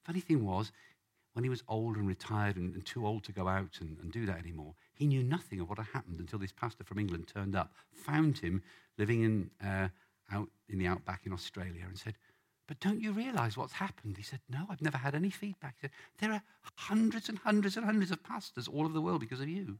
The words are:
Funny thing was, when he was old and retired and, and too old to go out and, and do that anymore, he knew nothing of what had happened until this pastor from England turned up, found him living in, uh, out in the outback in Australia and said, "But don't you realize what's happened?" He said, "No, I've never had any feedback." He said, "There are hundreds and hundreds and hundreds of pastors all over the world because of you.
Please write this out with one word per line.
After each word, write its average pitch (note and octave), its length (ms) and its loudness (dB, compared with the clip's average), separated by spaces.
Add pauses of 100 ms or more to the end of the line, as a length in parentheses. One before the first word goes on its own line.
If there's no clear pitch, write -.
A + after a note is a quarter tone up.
Funny E3+ 180 -2
thing D3 240 6
was, G2 280 2 (600)
when A#2 100 0
he C3 60 4
was B2+ 200 0
old A2 280 0
and G#2 100 2
retired G2+ 500 2
and, F2+ 180 -2
and F#2+ 100 -8
too A#2 220 -2
old G#2+ 180 0
to - 80 -10
go F#2 160 0
out F#2+ 320 0
and, D#2 200 -8
and E2+ 120 -6
do A#2 140 -2
that F2+ 120 0
anymore, E2+ 360 -8 (180)
he C#3+ 140 2
knew C3+ 160 6
nothing B2+ 380 0
of E2+ 100 -2
what G#2 80 -4
had A2 80 -4
happened F2+ 340 -6
until F2 180 -6
this F#2+ 140 -6
pastor A2+ 320 -6
from G2 140 -4
England F2 300 0
turned G2 280 -2
up, F2 180 0 (180)
found D3+ 460 2
him F2+ 240 0 (360)
living A2+ 240 4
in, G#2+ 280 4 (160)
uh, F#2+ 220 2 (420)
out G#2 200 -2 (180)
in G#2 100 -2
the F#2 80 2
outback F#2 380 -2
in G2 80 -4
Australia F2+ 540 -6
and F#2 120 -10
said, G#2 180 -8 (500)
"But - 140 -10
don't G#3 200 0
you G#3+ 120 -2
realize G3 440 0
what's - 180 -8
happened?" G#2+ 420 -6
He G2+ 60 -12
said, - 260 -8
"No, C#3+ 200 -4
I've F3+ 140 -6
never C#3+ 160 0
had C3 160 0
any F3+ 160 2
feedback." F#3 460 -8
He - 60 -14
said, C#3 100 -6 (260)
"There G#3+ 140 2
are G#3 100 -2 (320)
hundreds A3 540 2
and G#3+ 100 -6
hundreds G#3 380 4
and A3+ 100 0
hundreds G3+ 240 4
of E3+ 120 -2
pastors G3+ 440 -6
all D3+ 180 0
over D#3+ 80 2
the D#3 100 2
world E3+ 180 2
because B2+ 200 -6
of C#3+ 80 -4
you. D#3+ 320 -6